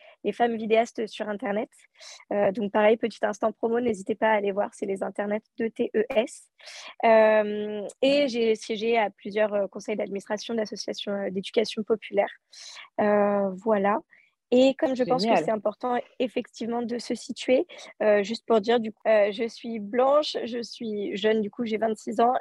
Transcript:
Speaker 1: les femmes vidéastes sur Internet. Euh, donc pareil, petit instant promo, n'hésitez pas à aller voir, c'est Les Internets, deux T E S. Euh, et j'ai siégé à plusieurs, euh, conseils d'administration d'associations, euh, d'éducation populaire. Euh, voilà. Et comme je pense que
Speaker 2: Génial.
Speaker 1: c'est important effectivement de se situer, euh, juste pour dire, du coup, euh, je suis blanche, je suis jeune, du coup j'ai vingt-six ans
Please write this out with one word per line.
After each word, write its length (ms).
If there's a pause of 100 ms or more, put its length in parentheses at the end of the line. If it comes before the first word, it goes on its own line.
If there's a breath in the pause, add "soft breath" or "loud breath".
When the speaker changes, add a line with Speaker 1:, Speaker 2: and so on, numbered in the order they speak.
(220 soft breath)
Speaker 1:
les 100
femmes 220
vidéastes 520
sur 240
Internet. 400 (600 loud breath)
Euh, 220
donc 180
pareil, 280
petit 260
instant 280
promo, 280
n'hésitez 340
pas 160
à 40
aller 180
voir, 220
c'est 120
Les 160
Internets, 400 (160)
deux 120
T 260
E 140
S. 400 (540 loud breath)
Euh, 840 (140)
et 260
j'ai 260
siégé 440
à 100
plusieurs, 460
euh, 120
conseils 300
d'administration 580
d'associations, 580
euh, 180
d'éducation 520
populaire. 480 (680 loud breath)
Euh, 480 (160)
voilà. 340 (540 soft breath)
Et 220
comme 220
je 80
pense 180
que 60
Speaker 2:
Génial. 160
Speaker 1:
c'est 80
important 440 (220)
effectivement 640
de 160
se 160
situer, 540 (340 loud breath)
euh, 220
juste 240
pour 120
dire, 200
du 100
coup, 160
euh, 240
je 160
suis 320
blanche, 680
je 160
suis 560
jeune, 240
du 120
coup 120
j'ai 120
vingt-six 420
ans 220